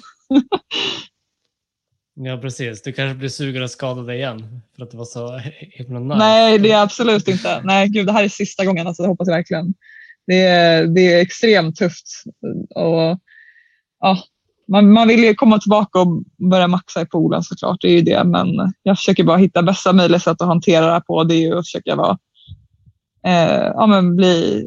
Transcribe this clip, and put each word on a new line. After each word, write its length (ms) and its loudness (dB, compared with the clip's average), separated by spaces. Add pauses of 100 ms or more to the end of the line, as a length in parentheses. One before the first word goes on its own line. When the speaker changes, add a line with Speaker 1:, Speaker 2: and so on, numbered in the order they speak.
(2250)
Speaker 1:
Ja, 180 -10
precis. 460 -12
Du 100 -12
kanske 260 -8
blir 100 -10
sugen 360 -8
att 60 -10
skada 320 -10
dig 140 -10
igen 460 -12 (140)
för 60 -18
att 80 -18
det 60 -20
var 80 -14
så 360 -14 (180)
himla 420 -14
nice. 180 -2
Speaker 2:
Nej, 400 4
det 140 4
är 100 4
absolut 460 -2
inte. 360 -4
Nej, 240 2
gud, 180 -2
det 60 0
här 120 2
är 40 -2
sista 360 -6
gången, 220 -2
alltså, 160 -6
det 60 0
hoppas 200 -2
jag 80 0
verkligen. 380 -6 (520)
Det 140 2
är, 460 4
det 280 4
är 80 4
extremt 540 0
tufft. 300 -4 (680)
Och, 440 -2 (840)
ja, 180 0 (500)
man, 240 6
man 160 6
vill 160 4
ju 100 4
komma 240 4
tillbaka 420 0
och 220 0 (280)
börja 180 2
maxa 340 -4
i 40 -6
poolen, 360 -2
såklart. 380 -8
Det 80 0
är 40 4
ju 100 4
det, 220 2
men 480 -2 (100)
jag 160 0
försöker 260 0
bara 120 2
hitta 260 2
bästa 300 0
möjliga 280 4
sätt 220 -4
att 60 -2
hantera 380 2
det 60 2
här 80 0
på. 240 -2
Det 100 0
är 60 2
ju 180 -2
att 80 -8
försöka 300 -8
vara, 220 -2 (1080)
eh, 480 0
ja, 120 0
men 300 2
bli, 500 0